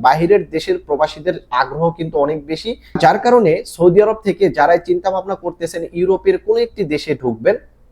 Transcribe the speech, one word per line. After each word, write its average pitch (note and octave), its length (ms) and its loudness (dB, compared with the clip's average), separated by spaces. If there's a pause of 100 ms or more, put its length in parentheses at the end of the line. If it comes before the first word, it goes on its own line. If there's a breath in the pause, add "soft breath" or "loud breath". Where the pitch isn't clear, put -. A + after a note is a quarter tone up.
বাহিরের E3+ 380 4 (100)
দেশের F3+ 320 -4
প্রবাসীদের D3 500 -2 (260)
আগ্রহ C#3 220 -4 (140)
কিন্তু D#3+ 180 -8 (100)
অনেক D3+ 140 -4 (120)
বেশি, F#3 200 -6 (320 soft breath)
যার D#3+ 220 6
কারণে A#3+ 260 4 (240)
সৌদি F3 280 4
আরব G#3+ 140 0 (100)
থেকে F#3+ 160 0 (140)
যারাই E3 300 4
চিন্তা F3+ 280 -2
ভাবনা F#3+ 280 -6
করতেছেন E3+ 380 -8 (160)
ইউরোপের F#3 380 2 (100)
কোনো A3+ 200 0
একটি A3+ 160 -10 (120)
দেশে D3 180 -4 (100)
ঢুকবেন, B2 340 0 (360)